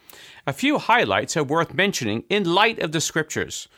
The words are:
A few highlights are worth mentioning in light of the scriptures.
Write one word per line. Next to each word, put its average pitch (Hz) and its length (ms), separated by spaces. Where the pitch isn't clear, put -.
A 139 80
few 277 240
highlights 127 580
are 160 80
worth 156 300
mentioning 135 560
in 185 240
light 226 240
of 175 140
the 160 100
scriptures. - 640